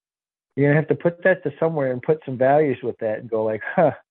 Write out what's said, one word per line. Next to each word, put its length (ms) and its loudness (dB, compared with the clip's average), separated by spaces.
You're 140 2
gonna 100 4
have 80 -4
to 60 2
put 300 -4
that 200 2
to 160 -6
somewhere 320 -2
and 100 -8
put 240 0
some 100 -8
values 460 2
with 160 -6
that 200 -4
and 120 -14
go 140 -2
like, 200 -4
"Huh." 280 2